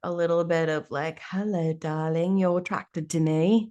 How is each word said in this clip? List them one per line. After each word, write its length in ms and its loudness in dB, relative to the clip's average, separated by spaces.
a 80 -6
little 320 2
bit 260 2
of, 220 -2
like, 280 -4
Hello, 420 -2
darling, 640 -2
you're 220 2
attracted 520 -6
to 80 0
me 520 4